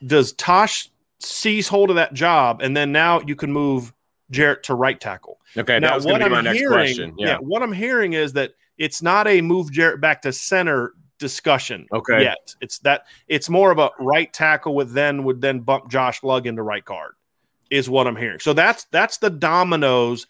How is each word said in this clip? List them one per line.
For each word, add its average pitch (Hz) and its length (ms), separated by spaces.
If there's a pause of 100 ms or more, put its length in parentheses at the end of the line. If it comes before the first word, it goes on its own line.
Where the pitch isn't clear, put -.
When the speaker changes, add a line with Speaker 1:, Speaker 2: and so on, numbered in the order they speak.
Speaker 1:
does 135 260
Tosh - 560 (300)
seize 214 500
hold 196 220
of 175 60
that 165 180
job? 139 480
And 135 140
then 147 160
now 165 280
you 143 160
can 143 160
move 139 400 (380)
Jarrett 143 340
to 135 100
right 127 240
tackle. - 420 (160)
Speaker 2:
Okay, 117 220
Speaker 1:
Now, 151 100
Speaker 2:
that 135 80
was 139 100
gonna 185 140
Speaker 1:
what 214 40
Speaker 2:
be 196 60
my - 80
Speaker 1:
I'm 117 60
Speaker 2:
next 117 140
Speaker 1:
hearing, 269 160
Speaker 2:
question. 120 440
Yeah. 104 100
Speaker 1:
yeah, 135 100
what 165 240
I'm 226 100
hearing 214 420
is 151 200
that 135 180 (260)
it's 156 240
not 196 260
a 196 140
move 170 300
Jarrett 160 280
back 151 220
to 135 100
center 160 640 (240)
discussion 131 720
Speaker 2:
Okay. 110 300
Speaker 1:
yet. - 380
It's - 200
that, 143 260 (200)
it's 151 240
more 185 200
of 160 80
a 147 200
right 147 340
tackle 156 420
with 135 180
then, 139 320
would 127 160
then 131 200
bump 131 300
Josh 127 320
Lugg 127 240
into 113 160
right 104 220
guard 80 280 (580)
is 131 200
what 131 160
I'm 117 100
hearing. 110 220
So 156 160
that's, 180 300
that's 190 340
the 214 120
dominoes 151 1000